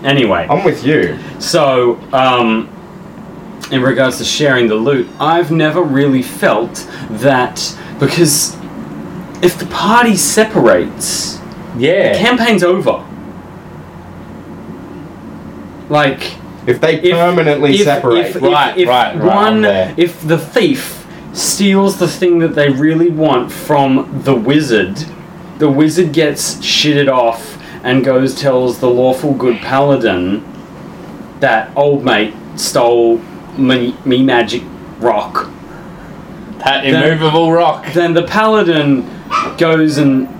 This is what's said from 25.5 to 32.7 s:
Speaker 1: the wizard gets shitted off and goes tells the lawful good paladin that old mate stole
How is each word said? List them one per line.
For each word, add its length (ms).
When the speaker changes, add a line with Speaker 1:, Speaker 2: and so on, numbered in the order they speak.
Speaker 1:
the 100
wizard 440
gets 440
shitted 540
off 460
and 220
goes 340
tells 400
the 100
lawful 440
good 240
paladin 840
that 360
old 300
mate 280
stole 600